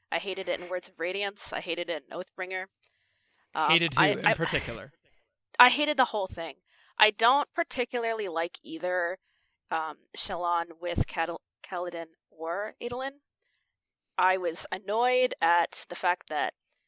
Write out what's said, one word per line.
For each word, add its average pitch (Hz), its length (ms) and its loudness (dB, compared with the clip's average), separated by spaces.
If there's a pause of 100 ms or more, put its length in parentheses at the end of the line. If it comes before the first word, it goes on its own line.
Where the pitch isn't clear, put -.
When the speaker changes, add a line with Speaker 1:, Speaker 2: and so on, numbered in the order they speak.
(100)
Speaker 1:
I 165 80 0
hated 185 300 -6
it 175 120 -4
in 175 80 -10
Words 180 200 -6
of 185 100 -18
Radiance. 196 540 -6
I - 80 -4
hated 165 300 -6
it 151 200 -8
in - 80 -10
Oathbringer. 185 480 -8 (880)
Um, 156 160 2
Speaker 2:
Hated 165 240 2
who 120 80 4
Speaker 1:
I, 185 60 6
Speaker 2:
in - 180 0
Speaker 1:
I, 220 80 4
Speaker 2:
particular? 123 580 -4 (680)
Speaker 1:
I 247 120 10
hated 294 260 0
the 262 100 4
whole 202 200 -2
thing. 165 280 -10 (440)
I 214 120 8
don't 247 440 4
particularly 233 720 -2
like 165 340 -4
either, 175 560 -2 (520)
um, 160 260 -2 (200)
Shallan 175 500 0 (140)
with 175 260 0
Cal-, 165 340 -2 (240)
Kaladin 175 420 -6 (240)
or 170 520 -6
Adolin. 254 280 -4 (1080)
I 185 200 4
was 170 340 -2
annoyed 240 680 2
at 170 480 2
the 175 80 -10
fact 180 320 0
that 139 260 0 (340)